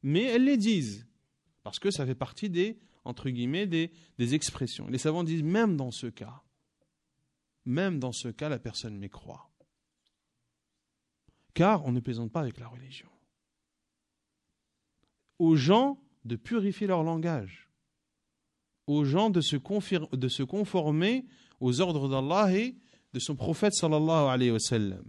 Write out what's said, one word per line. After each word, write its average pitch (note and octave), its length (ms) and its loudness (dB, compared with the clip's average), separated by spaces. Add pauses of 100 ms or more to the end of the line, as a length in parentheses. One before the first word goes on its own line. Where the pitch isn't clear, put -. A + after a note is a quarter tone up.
Mais D#3 200 2
elles B3+ 220 4
les C#4 120 4
disent, C#3+ 480 0 (580)
parce - 160 -10
que G3 120 0
ça D3+ 140 -2
fait B2+ 100 -2
partie C3+ 340 -8
des, G3 280 -2 (260)
entre B2 260 -8
guillemets, B2+ 380 -2
des, E3 240 -2 (280)
des B2 160 0
expressions. - 520 -6
Les B2+ 120 -4
savants E3 260 0
disent, D#3+ 180 -2
même G3 320 2
dans C3 160 -4
ce B2 160 -10
cas, A#2 340 -14 (1200)
même D#3+ 340 -2
dans B2 140 -6
ce - 160 -8
cas, D3 180 -8
la C#3 120 -4
personne A2 380 -10
mécroit. - 540 -16 (2000)
Car F3 320 4
on C3 60 0
ne B2 80 2
plaisante A#2 320 -6
pas E3+ 80 -4
avec C3+ 200 -6
la A#2 100 -16
religion. B2+ 400 -20 (2250)
Aux E3 180 6
gens A3+ 420 4 (240)
de A#2 140 -6
purifier G3+ 500 -2
leur F3 160 2
langage, D#3+ 680 -4 (1160)
aux D3 180 2
gens F3 260 2
de F3 120 2
se D3 160 0
confir-, F#3 580 -2
de C3 140 -2
se - 140 -4
conformer F#3 840 0 (340)
aux B2+ 220 2
ordres D#3 260 0
d'Allah E3 480 2
et B3 200 0 (380)
de B2+ 60 -4
son D3+ 160 -4
prophète F3+ 380 0
sallallahu D#3 560 2
alayhi B2 220 4
wa A2+ 80 2
sallam. G2+ 500 -2